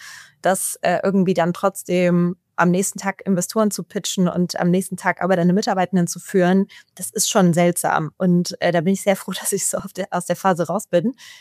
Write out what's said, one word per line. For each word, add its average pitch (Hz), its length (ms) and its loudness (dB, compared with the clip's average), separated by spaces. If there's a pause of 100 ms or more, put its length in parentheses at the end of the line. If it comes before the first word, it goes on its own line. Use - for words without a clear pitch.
(400)
das, - 420 -2
äh, 175 200 2
irgendwie 185 320 2
dann 170 180 2
trotzdem 175 840 0 (200)
am 175 140 4
nächsten 190 300 -2
Tag 196 260 -6
Investoren 196 460 0
zu 196 100 -8
pitchen 185 460 -2
und 175 320 -2
am 175 100 2
nächsten 185 260 0
Tag 180 240 -4
aber 185 140 0
deine 175 180 4
Mitarbeitenden 185 540 0
zu 170 140 -10
führen, 190 480 2 (260)
das - 160 -10
ist - 180 -2
schon 180 260 4
seltsam. 160 640 0
Und, 175 420 0
äh, 175 100 2
da 170 120 2
bin 185 100 0
ich 190 100 -2
sehr 196 140 2
froh, - 160 -10
<laughs> - 80 -8
dass - 120 -6
ich - 140 -4
so - 120 -4
auf 190 140 -10
der, 185 200 -8
aus 180 140 -4
der 175 100 -2
Phase 175 320 0
raus 190 180 -4
bin. 180 280 0 (260)